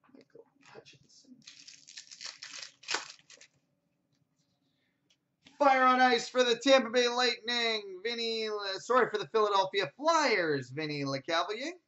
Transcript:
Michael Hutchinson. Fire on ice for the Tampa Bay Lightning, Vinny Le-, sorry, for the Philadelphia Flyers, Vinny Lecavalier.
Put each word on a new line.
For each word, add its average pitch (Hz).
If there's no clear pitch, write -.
Michael -
Hutchinson. -
Fire 262
on 254
ice 247
for 254
the 233
Tampa 262
Bay 240
Lightning, 240
Vinny 226
Le-, 202
sorry, 240
for 214
the 196
Philadelphia 202
Flyers, 208
Vinny 147
Lecavalier. 175